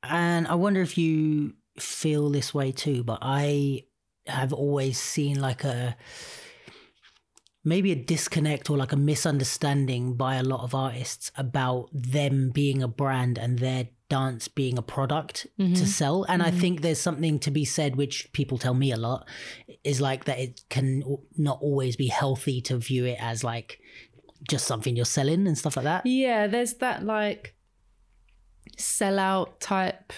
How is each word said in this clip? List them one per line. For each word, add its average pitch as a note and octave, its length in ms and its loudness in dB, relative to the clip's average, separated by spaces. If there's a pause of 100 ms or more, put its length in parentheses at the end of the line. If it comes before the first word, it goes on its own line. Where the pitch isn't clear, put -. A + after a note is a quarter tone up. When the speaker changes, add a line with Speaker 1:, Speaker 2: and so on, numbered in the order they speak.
Speaker 1:
And E3+ 440 2
I D#3+ 80 0
wonder F#3+ 260 4
if F3 160 0
you D#3 580 2 (240)
feel D3 520 0
this C#3+ 240 -2
way C3+ 180 0
too, C3 320 -2
but A#2 160 -4
I C#3 640 0 (420)
have C3 280 -2
always C#3 440 0
seen, C#3+ 420 -2
like, C3 240 -2
a, B2 320 -2 (1700)
maybe F#3 280 2
a D#3+ 40 2
disconnect D3+ 720 0
or, D3 80 2
like, C3 140 0
a C#3+ 40 2
misunderstanding C#3 1160 2
by C3 220 0
a B2+ 60 0
lot C3 200 -2
of B2 120 -6
artists B2+ 600 -4
about B2+ 560 -2
them C3+ 580 2
being C#3 320 2
a B2+ 60 0
brand B2+ 480 0
and A#2+ 220 0
their B2+ 300 0 (220)
dance C3 380 0
being B2+ 300 -2
a A#2 40 -2
product D3 640 -2 (140)
Speaker 2:
Mm-hmm. F3+ 140 4
Speaker 1:
to F3+ 120 4
sell. F3+ 380 2
And F3 180 2
I F3 80 4
Speaker 2:
Mm-hmm. F3 100 2
Speaker 1:
think F3+ 200 2
there's D#3+ 200 0
something D#3 400 0
to D3+ 100 -2
be C#3+ 160 0
said, C#3 300 0
which C#3 360 -4
people C3 240 -2
tell B2+ 160 0
me C3 180 4
a A#2 60 0
lot, A#2 320 -4 (560)
is, C3+ 160 0
like, C3+ 240 0
that C3 140 -2
it B2+ 320 -8
can C3 360 0
o-, - 180 -6 (120)
not C#3+ 240 2
always C#3 360 0
be C#3 120 0
healthy C3+ 540 0
to B2+ 160 -2
view B2 260 0
it B2 160 -2
as, A#2 240 -4
like, A#2 360 -8 (680)
just - 180 0
something A#2+ 300 0
you're A#2+ 80 2
selling D#3 420 2
and D#3 120 2
stuff D3+ 180 -2
like B2+ 80 -2
that. D#3+ 220 0
Speaker 2:
Yeah, B3 400 2
there's A#3+ 280 0
that, - 300 -2
like, G#3+ 500 -2 (1200)
sellout F#3+ 840 0
type - 580 -2